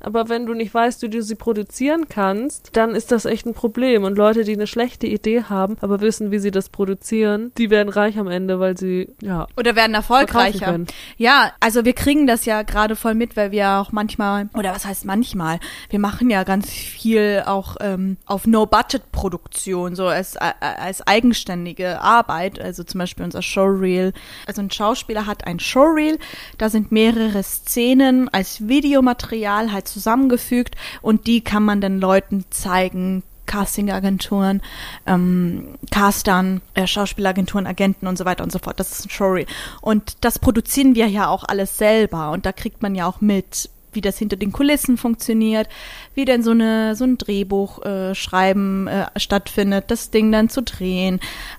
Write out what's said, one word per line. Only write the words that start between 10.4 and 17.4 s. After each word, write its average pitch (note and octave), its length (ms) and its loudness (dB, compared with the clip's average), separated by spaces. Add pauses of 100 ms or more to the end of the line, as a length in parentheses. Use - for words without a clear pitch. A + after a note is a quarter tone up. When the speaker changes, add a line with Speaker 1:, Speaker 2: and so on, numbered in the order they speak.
Speaker 1:
können. E3+ 200 -2 (300)
Speaker 2:
Ja, A#3 440 4
also A3+ 260 2
wir B3+ 80 6
kriegen D4 320 2
das A#3 180 2
ja G#3+ 180 0
gerade G#3+ 340 0
voll A3 180 0
mit, A3+ 220 -2
weil G3+ 160 0
wir G3 260 2
auch G3 140 -4
manchmal, G#3 640 -2
oder G3 200 -4
was G3 100 -8
heißt G3 220 -8
manchmal, F#3 540 -2 (280)
wir G3+ 120 -2
machen G3+ 300 0
ja F#3+ 120 2
ganz F#3+ 260 0
viel G#3 800 0